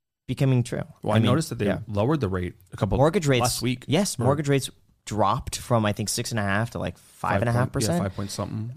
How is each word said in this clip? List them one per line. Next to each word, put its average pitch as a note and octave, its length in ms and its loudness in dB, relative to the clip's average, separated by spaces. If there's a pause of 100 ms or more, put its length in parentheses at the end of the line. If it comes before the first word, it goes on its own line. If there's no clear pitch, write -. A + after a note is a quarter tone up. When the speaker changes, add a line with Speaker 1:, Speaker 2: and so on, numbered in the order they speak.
(280)
Speaker 1:
becoming C3 340 2
true. - 200 -4 (200)
Speaker 2:
Well, - 120 0
Speaker 1:
I - 20 4
Speaker 2:
I - 20 6
Speaker 1:
mean, A2 80 4
Speaker 2:
noticed D#3 220 2
that A#2 100 -8
they G#2+ 80 0
Speaker 1:
yeah. F#2+ 120 0 (100)
Speaker 2:
lowered A2+ 320 0
the G2+ 80 0
rate F2+ 260 -4 (180)
a - 40 -16
couple G#2 220 0
Speaker 1:
Mortgage D#3+ 280 4
rates, B2+ 160 4
Speaker 2:
last A#2+ 200 0
week. B2 260 -2
Speaker 1:
yes, F#3 320 0
Speaker 2:
Or A#2+ 40 0
Speaker 1:
mortgage C#3+ 240 2
rates C#3 220 2 (340)
dropped G#2 540 0
from, A2+ 260 2
I G#2 80 2
think, G2+ 160 -4
six - 220 -4
and A#2 80 -2
a G2+ 60 0
half G2+ 260 0
to, - 80 -8
like, F#2 180 -6
five F#2 460 -2
and A#2 60 2
a A#2 40 0
half B2+ 200 0
percent. B2 260 0
Speaker 2:
Yeah, G2 100 0
five F#2 60 -6
point G2+ 160 -6
something. G#2+ 460 -6